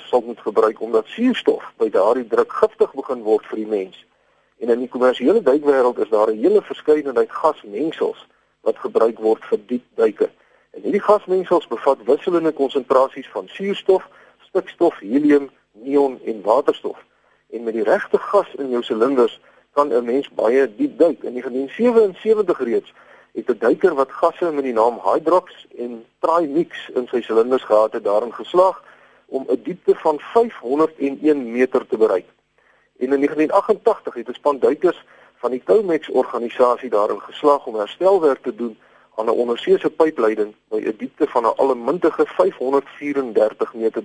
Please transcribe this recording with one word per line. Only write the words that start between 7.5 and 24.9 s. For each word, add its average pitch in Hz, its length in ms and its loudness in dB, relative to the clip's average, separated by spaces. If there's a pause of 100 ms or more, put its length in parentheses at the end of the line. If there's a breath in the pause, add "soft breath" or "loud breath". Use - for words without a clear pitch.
wat 113 160 -2
gebruik 113 360 0
word 110 300 0
vir - 100 -2 (120)
diep 123 140 -4 (100)
duike. - 340 0 (460)
En - 100 -18
hierdie 190 180 -2
gasmengsels 185 680 0
bevat 135 340 -2
wisselende 160 480 0
konsentrasies 135 800 0
van 95 220 -8
suurstof, 196 480 0 (460 soft breath)
stikstof, - 520 -2
helium, 139 480 2 (220)
neon 135 540 -2
en 110 200 -8
waterstof. 139 540 0 (560)
En 117 80 -10
met 113 140 -4
die 107 100 -2
regte 196 320 0 (100)
gas 202 280 0
in 135 160 -6
jou 120 100 -2
silinders 120 560 0 (380 soft breath)
kan 147 160 0
'n 120 120 0
mens 131 240 -2
baie 127 460 2
diep 123 220 -4
duik. 160 260 2
In 117 100 -8
negentien 127 360 -6
sewensewentig 214 920 0
reeds 117 340 -4 (440 soft breath)
het 110 120 -10
'n 117 100 -2
duiker 156 360 2
wat 135 160 -2
gasse 170 400 -2
met 143 120 -4
die 127 100 -4
naam 110 300 2